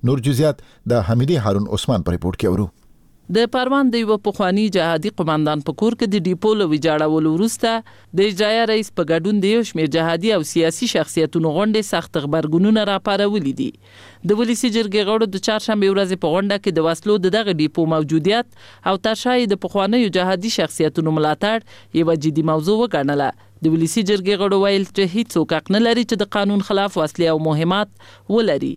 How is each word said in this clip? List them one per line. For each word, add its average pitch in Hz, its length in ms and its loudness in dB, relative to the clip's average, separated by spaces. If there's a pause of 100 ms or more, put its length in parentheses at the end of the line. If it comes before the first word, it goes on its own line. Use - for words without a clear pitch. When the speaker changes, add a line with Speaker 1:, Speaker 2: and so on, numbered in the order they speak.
Speaker 1:
نور 131 220 0
جزئیات 143 340 0
د 110 460 -2
حمیدې 123 360 2
هارون 101 320 0
عثمان 104 300 0
په 87 80 0
ریپورت 90 240 -4
کې 107 140 2
اورو. 95 140 -2 (680)
Speaker 2:
د 233 180 2
پروان 262 380 2
د 233 100 0
یوه 214 140 2 (100)
پخواني 196 360 0 (140)
جهادي 165 340 0 (120)
قومندان 151 460 0
په 151 120 -6
کور 233 160 0
کې 220 160 -2
د 202 160 0
ډیپو 185 320 0
له 196 140 2
ویجاړولو 156 580 2
وروسته 226 400 0 (480)
د 202 120 4
اجرایه 214 380 0
رئیس 220 300 -2
په 170 100 0
ګډون 180 360 0
د 202 80 4
یو 233 160 2
شمېر 156 260 -2
جهادي 165 400 0
او 156 160 -2
سیاسي 165 400 0
شخصیتونو 160 640 0
غونډې 214 340 0
سخت 170 360 -4
غبرګونونه 165 680 2
راپارولي 196 680 -2
دي. 131 100 -4 (640)
د 208 120 2
ولسي 240 340 0
جرګې 214 340 0
غړو 220 240 0
د 190 140 -6
چهارشنبې 214 460 0
ورځې 190 280 -2
په 160 140 0
غونډه 202 280 0
کې 196 140 0
د 160 100 2
وسلو 202 380 0
د 185 100 2
دغه 202 280 0
ډیپو 160 220 0 (100)
موجودیت 160 520 0 (440)
او 196 40 2 (120)
تر 220 160 -2
شا 254 120 0
یې 240 160 0
د 196 140 -2
پخوانیو 202 540 0
جهادي 185 360 -2
شخصیتونو 160 640 0
ملاتړ 185 840 -2
یوه 165 140 2 (100)
جدي 156 240 0
موضوع 160 320 0
وګڼله. 143 460 -2 (380)
د 160 80 2
ولسي 165 320 0
جرګې 202 280 0 (100)
غړو 196 180 2
ویل 196 240 2
چې - 160 -2 (140)
هیڅوک 170 420 0
حق 185 180 -2
نه 226 120 4
لري 233 180 0
چې 214 160 -2
د 196 160 -6
قانون 202 320 0
خلاف 196 260 -2
وسلې 160 380 0
او 156 140 -2
مهمات 175 440 0 (440)
ولري. 143 400 0